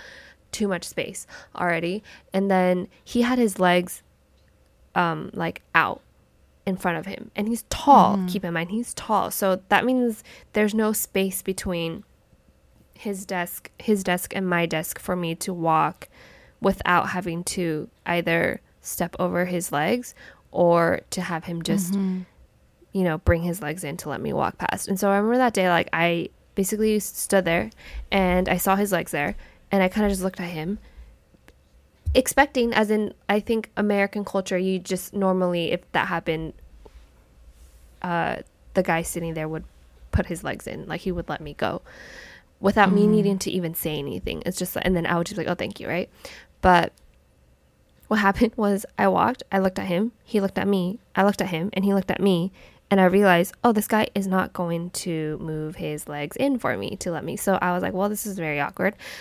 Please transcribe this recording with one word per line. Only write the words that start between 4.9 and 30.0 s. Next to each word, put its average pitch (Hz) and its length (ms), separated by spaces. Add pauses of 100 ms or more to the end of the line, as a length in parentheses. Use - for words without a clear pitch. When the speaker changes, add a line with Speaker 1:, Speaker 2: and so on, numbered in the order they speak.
Speaker 1:
um, 165 380
like, - 280 (140)
out 151 260 (640)
in 190 100
front 175 220
of 165 80
him. - 300
And 208 120
he's 233 220
tall. 208 480
Speaker 2:
Mm-hmm. 185 100
Speaker 1:
Keep 185 180
in 170 80
mind, 170 180
he's 233 240
tall. 202 360
So 190 380
that 208 160
means 247 380 (300)
there's 214 200
no 220 180
space 190 520
between 170 600 (920)
his 202 320
desk, 180 520
his 202 260
desk 180 320
and 185 140
my 170 160
desk 160 340
for 185 160
me 170 200
to 185 180
walk 160 560 (500)
without 185 500
having 175 340
to 165 440 (200)
either 170 520 (220)
step - 380
over 180 260
his 180 260
legs 185 440 (360)
or 170 500 (100)
to 185 100
have 170 220
him 170 180
just, 190 320
Speaker 2:
Mm-hmm. 190 280 (720)
Speaker 1:
you 190 100
know, 165 160
bring 170 240
his 175 180
legs 156 220
in 151 140
to 151 120
let 135 100
me 139 140
walk - 240
past. - 300
And 190 120
so 202 120
I 202 60
remember 226 200
that 247 160
day, 185 160
like, 170 240
I 170 360 (260)
basically 214 400
s-, 208 100 (100)
stood 190 300
there 180 240 (420)
and 185 380
I 175 80
saw 190 180
his 202 160
legs 170 200
there, 147 240 (360)
and 190 120
I 185 60
kinda 208 200